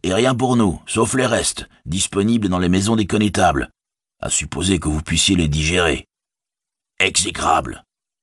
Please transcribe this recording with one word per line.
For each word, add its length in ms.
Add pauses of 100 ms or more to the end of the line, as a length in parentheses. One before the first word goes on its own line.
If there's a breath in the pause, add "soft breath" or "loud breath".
et 100
rien 220
pour 220
nous, 280
sauf 300
les 100
restes, 420 (180 soft breath)
disponibles 640
dans 100
les 100
maisons 280
des 100
connétables, 640 (480)
à 100
supposer 500
que 100
vous 120
puissiez 340
les 120
digérer. 600 (920)
Exécrable. 840 (400)